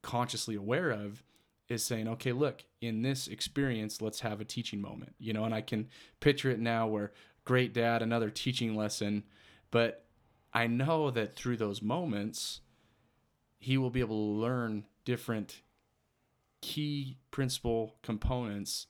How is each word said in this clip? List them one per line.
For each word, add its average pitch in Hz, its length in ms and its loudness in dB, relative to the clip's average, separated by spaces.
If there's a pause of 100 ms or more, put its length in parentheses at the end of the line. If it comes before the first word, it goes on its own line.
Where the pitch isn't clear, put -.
consciously 120 540 -2
aware 127 340 2
of 104 320 -4 (460)
is 117 160 -2
saying, 113 240 0
"Okay, 123 240 -2
look, 139 320 0 (160)
in 113 220 0
this 135 260 0
experience, 113 720 -2
let's 110 180 -2
have 107 200 -2
a 110 40 -6
teaching 110 360 -4
moment," 95 380 -8
you 110 140 -4
know, 110 120 0
and 113 100 0
I 110 80 0
can 110 260 -2 (320)
picture 139 300 4
it 117 80 0
now 117 300 2
where, 104 240 -2 (320)
great 127 280 4
dad, 117 300 4
another 113 280 2
teaching 117 440 0
lesson, 104 480 0 (480)
but 117 340 4 (480)
I 117 140 4
know 143 460 2
that 110 240 -2
through 123 220 -2
those 107 240 -2
moments, 113 800 -2 (960)
he 131 200 0
will 127 120 2
be 127 100 2
able 110 160 0 (180)
to 107 60 2
learn 113 440 0 (200)
different 117 580 -4 (960)
key 143 580 -4 (120)
principle 117 720 0
components 110 880 -2